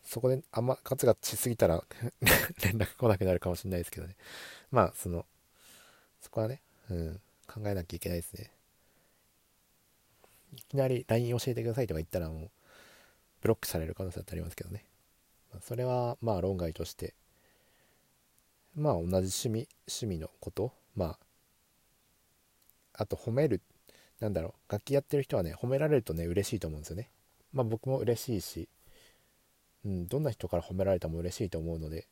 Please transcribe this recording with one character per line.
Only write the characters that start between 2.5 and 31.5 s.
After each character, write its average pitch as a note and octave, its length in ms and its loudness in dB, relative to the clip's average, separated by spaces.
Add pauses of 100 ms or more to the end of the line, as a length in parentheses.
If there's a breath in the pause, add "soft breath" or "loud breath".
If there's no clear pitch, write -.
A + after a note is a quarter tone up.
連 G2 140 2
絡 - 180 0
来 B2+ 120 4
な G2+ 100 6
く G2 80 2
な F#2 80 6
る F2 60 2
か F#2 100 0
も F2 40 0
し - 100 -8
れ F#2+ 60 -4
な F#2 60 0
い F2 40 0
で E2+ 40 -4
す - 60 -10
け E2+ 100 -10
ど D#2+ 60 -8
ね。 F#2 100 -14 (540 loud breath)
ま A#2 140 6
あ、 - 120 2
そ - 140 -6
の、 E2+ 160 -4 (960 loud breath)
そ - 80 -20
こ - 100 -2
は A2 80 2
ね、 C3 140 -8 (260)
う F#2+ 60 -4
ん、 E2+ 260 -4 (260)
考 - 220 -12
え G2+ 60 0
な F2+ 100 -2
き - 100 -10
ゃ - 20 -8
い F2 40 -8
け - 80 -4
な F2+ 60 0
い E2+ 80 -2
で - 0 -
す - 100 -12
ね。 - 180 -16 (2000 soft breath)
い - 60 -20
き - 160 -8
な C3 100 4
り B2+ 180 0
ラ A2+ 120 4
イ A#2+ 100 2
ン A#2+ 100 0
教 B2 140 0
え - 20 0
て A#2 80 -2
く A#2 60 0
だ A#2 60 0
さ C3 80 0
い A#2 40 2
と F#2+ 60 -4
か D#2+ 60 -2
言 D#2+ 80 -4
っ - 20 -20
た - 100 -2
ら D#2+ 120 -2
も D#2+ 160 -8
う、 - 40 -18 (920 loud breath)
ブ - 60 4
ロ A2 60 6
ッ - 40 0
ク - 100 -8
さ - 100 -2
れ D#2+ 80 0
る F2 80 -6
可 F#2+ 100 -6
能 F2+ 60 -4
性 F2 60 -10
だ E2+ 60 -8
っ - 20 -14
て - 80 -12
あ - 40 -8
り E2+ 40 -4
ま E2 80 -6
す E2+ 80 -12
け - 80 -12
ど F2 60 -12
ね。 G2 160 -12 (680)
ま - 60 -14
あ、 - 20 -12
そ - 160 -6
れ B2 80 -2
は、 B2 380 0
ま A2+ 140 2
あ、 F2 40 0
論 F#2+ 160 0
外 E2+ 160 -2
と E2+ 140 -6
し - 80 -12
て。 - 200 -8 (1600 soft breath)
ま D3 180 2
あ、 - 20 4
同 E2+ 80 0
じ F2 60 -2
趣 F#2 420 2
味、 A2 180 -2 (180)
趣 - 200 -6
味 F#2 120 -2
の D#2+ 120 -8 (100)
こ - 100 -10
と。 A2 220 -2 (240)
ま E2+ 220 -2 (1800)
あ、 - 80 -4
あ G#2 40 0
と - 100 -4
褒 - 160 -4
め C#3 140 4
る。 G#2+ 140 2 (580 loud breath)
な G#2+ 120 -2
ん - 20 -2
だ F2 80 0
ろ D#2+ 140 -8 (140)
う。 - 40 -4
楽 G#2 140 -4
器 C3+ 80 2
や C#3 60 6
っ - 20 -16
て - 160 0
る C3+ 60 2
人 - 120 -2
は G2+ 60 2
ね、 D#2 120 -2
褒 - 120 -6
め C3 120 2
ら D3+ 100 2
れ D3+ 80 6
る A#2+ 60 4
と - 120 -6
ね、 E2 100 0
嬉 F2 240 2
し - 80 -2
い F#2+ 40 -2
と - 80 -4
思 D#2 100 -6
う - 20 -8
ん - 20 -12
で - 40 -12
す - 40 -14
よ E2 60 -6
ね。 G#2+ 140 -10 (420)
ま C#3 80 0
あ、 B2+ 40 2
僕 A2+ 260 -2
も C3 80 2
嬉 A2+ 240 2
し A#2 140 -2
い F2+ 40 0
し、 - 280 -10 (1120 soft breath)
う G#2+ 60 -4
ん、 F2+ 200 -2
ど C3 120 0
ん - 20 0
な C#3+ 80 2
人 - 160 -6
か F2 120 0
ら E2+ 40 0
褒 - 120 -8
め F#2+ 100 2
ら G2 80 4
れ F2+ 80 2
て - 60 -4
も E2 120 -2
嬉 F2 160 -4
し A#2 120 -2
い - 20 -4
と E2+ 100 -4